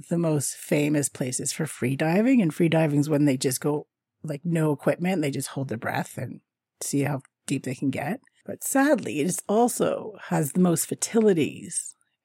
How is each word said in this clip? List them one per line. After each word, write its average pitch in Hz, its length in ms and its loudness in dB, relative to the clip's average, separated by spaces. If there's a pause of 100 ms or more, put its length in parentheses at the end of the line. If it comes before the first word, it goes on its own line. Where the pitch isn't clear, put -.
the 170 100 -2
most 156 380 0
famous 147 540 0
places - 420 -6
for 160 140 -4
free 139 320 -2
diving. 214 440 4
And 160 120 2
free 170 160 2
diving 151 320 4
is 151 80 0
when 147 160 4
they 135 100 4
just 135 240 -2
go, 147 280 -2 (360)
like, 151 220 -8
no 160 260 2
equipment. 170 500 0
They 147 80 0
just 135 200 -4
hold 135 180 -6
their - 100 -6
breath - 400 -6
and - 220 -10 (400)
see - 220 -2
how 139 200 -2 (260)
deep 139 160 -2
they 127 120 -6
can 139 140 -2
get. 180 320 -4 (240)
But - 180 -12
sadly, 262 560 0
it 147 80 0
is - 220 -4
also 220 640 0 (160)
has 160 240 0
the 185 80 4
most 170 240 4
fatalities - 1080 0 (300)